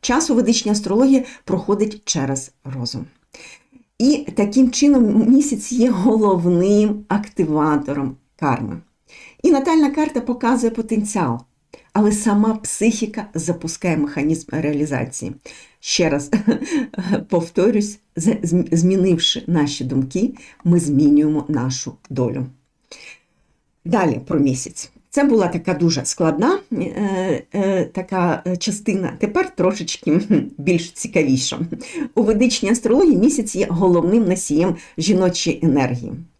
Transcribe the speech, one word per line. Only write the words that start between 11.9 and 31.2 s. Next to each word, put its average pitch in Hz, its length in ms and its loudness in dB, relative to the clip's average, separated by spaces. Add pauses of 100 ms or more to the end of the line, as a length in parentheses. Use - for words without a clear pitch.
але 208 200 2
сама 214 420 2
психіка 214 800 -2
запускає 165 640 -4
механізм 151 560 -2
реалізації. 143 800 -4 (480)
Ще - 300 -2
раз 143 200 -4 (480)
<laughs> 196 500 -4
повторюсь, 196 720 0 (180)
з-, 170 120 0
зм-, 175 480 0
змінивши 180 680 2
наші 147 380 0
думки, 135 500 -2 (300)
ми 170 160 4
змінюємо 147 680 4
нашу 131 460 -4 (160)
долю. 131 360 -2 (1400)
Далі 170 420 0
про 156 140 0
місяць. - 500 -4 (240)
Це 277 100 4
була 214 240 4
така 170 260 -4
дуже 165 300 0
складна, 294 540 0 (140)
е, 190 680 -4 (120)
е, 190 300 0
така, 180 600 -2
е, 180 100 -2
частина. 196 640 -4
Тепер 320 380 -2
трошечки 175 640 -2 (180)
<laughs> - 200 -6
більш 165 320 -2
цікавіша. - 680 -2 (540)